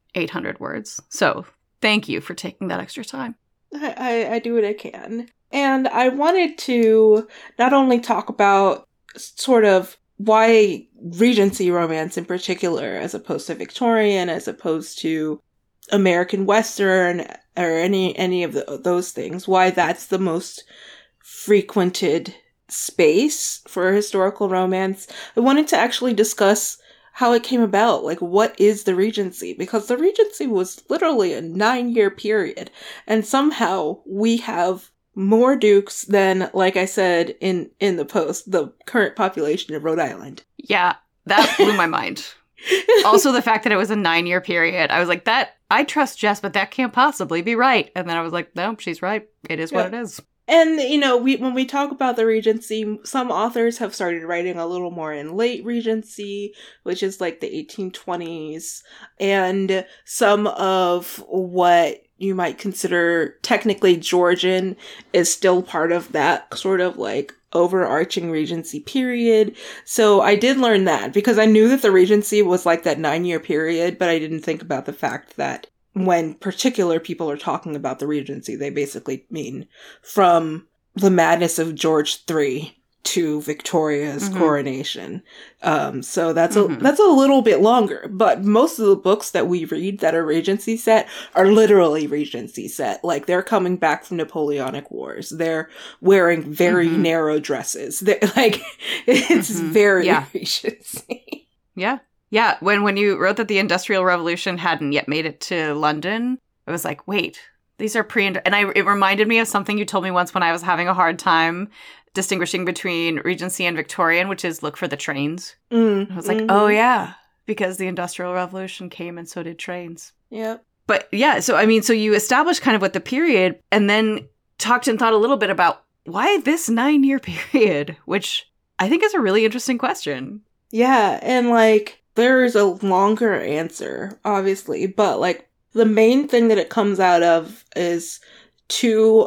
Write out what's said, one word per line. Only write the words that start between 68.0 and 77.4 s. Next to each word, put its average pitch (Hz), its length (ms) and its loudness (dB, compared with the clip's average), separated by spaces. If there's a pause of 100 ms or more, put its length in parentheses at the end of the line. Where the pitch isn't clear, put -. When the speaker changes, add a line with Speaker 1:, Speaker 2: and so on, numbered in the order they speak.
Speaker 2:
Regency 160 480 -6
period. 233 800 0 (280)
So 208 360 4
I 208 160 4
did 247 220 2
learn 220 260 4
that 147 280 0
because 208 260 2
I 220 80 6
knew 220 220 8
that 262 140 4
the 214 80 4
Regency 208 520 4
was, 180 240 2
like, 165 180 2
that 151 160 0
nine-year 160 400 -2
period, 165 580 -2
but 180 100 0
I 165 120 2
didn't 156 220 -6
think 165 200 -6
about 165 240 -6
the - 60 -8
fact - 440 -8
that - 300 -6 (280)
when 175 400 0
particular 185 640 -2
people 165 280 -8
are 147 80 -4
talking 147 380 -6